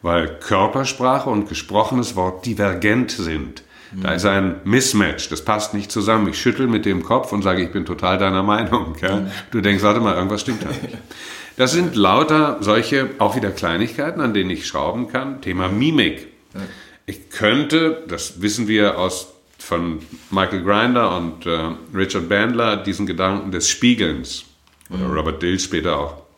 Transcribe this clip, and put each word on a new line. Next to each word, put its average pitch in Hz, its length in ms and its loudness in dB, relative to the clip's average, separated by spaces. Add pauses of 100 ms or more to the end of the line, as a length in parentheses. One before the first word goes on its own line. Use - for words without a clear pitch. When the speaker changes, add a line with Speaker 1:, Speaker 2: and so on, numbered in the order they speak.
Speaker 1:
weil 85 260 2 (120)
Körpersprache 127 880 2
und 104 200 0
gesprochenes 110 680 0
Wort 92 300 -2
divergent 104 680 2
sind. 78 520 -6 (280)
Speaker 2:
Mhm. 95 120 -10
Speaker 1:
Da 80 100 0
ist 87 120 -2
ein 98 380 2
Mismatch, 104 680 2
das - 140 -8
passt 107 300 -2
nicht 101 180 -6
zusammen. 107 380 2
Ich - 100 -6
schüttel 127 280 0
mit 107 180 0
dem 95 180 0
Kopf 131 280 0
und 101 100 -2
sage, 92 220 2
ich 85 80 -4
bin 98 140 -4
total 92 320 0
deiner 95 260 2
Meinung. 104 580 0
Ja? 95 160 0
Speaker 2:
Mhm. 95 100 -2 (240)
Speaker 1:
Du 113 100 -2
denkst, 98 220 4
warte 107 180 4
mal, 98 140 2
irgendwas 95 260 -2
stimmt 110 220 -4
da - 60 -6
nicht. - 320 -8
Speaker 2:
<laughs> - 60 -20 (500)
Speaker 1:
Das 127 140 4
sind 170 240 0
lauter 139 640 4
solche, 120 580 2
auch 104 180 2
wieder 104 140 0
Kleinigkeiten, 117 720 -2
an 117 140 0
denen 92 160 0
ich - 160 -6
schrauben 90 400 -4
kann. 135 340 -6
Thema 92 280 -2
Mimik. 117 580 0 (260)
Speaker 2:
Ja. 95 80 -12 (460)
Speaker 1:
Ich - 240 -14
könnte, 151 760 2
das - 360 -8
wissen 104 240 0
wir 104 320 4
aus, - 340 -4 (240)
von 85 400 -4 (320)
Michael 95 320 0
Grinder 107 560 2
und, 85 300 -6
äh, 82 240 0 (240)
Richard 92 340 0
Bandler, 110 480 2
diesen 95 300 -4
Gedanken 92 420 -2
des 87 220 -2
Spiegelns, 92 760 0 (460)
oder 64 160 -4
Speaker 2:
Mhm. 69 100 -2
Speaker 1:
Robert 78 240 -2
Dill 90 180 0
später 80 380 -2
auch 71 240 -6 (160)